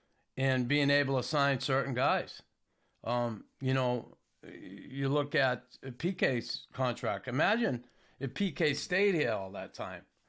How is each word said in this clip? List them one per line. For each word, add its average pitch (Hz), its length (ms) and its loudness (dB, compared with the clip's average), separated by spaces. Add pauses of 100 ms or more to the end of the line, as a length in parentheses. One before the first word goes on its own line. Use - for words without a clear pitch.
(360)
in 131 300 2
being 143 240 2
able 139 280 2
to 123 60 0
sign 139 360 0
certain 135 340 0
guys. 147 480 0 (640)
Um, 120 400 0 (180)
you 131 140 2
know, 123 420 0 (260)
you 101 640 -6
look 143 280 2
at 131 300 2 (340)
P 185 140 0
K's 131 600 -2
contract. 117 540 -2
Imagine 160 580 2 (340)
if 135 140 -4
P 196 180 0
K 147 220 2
stayed 196 400 2
here 135 200 2
all 95 180 -4
that 92 240 -8
time. 92 260 -8 (280)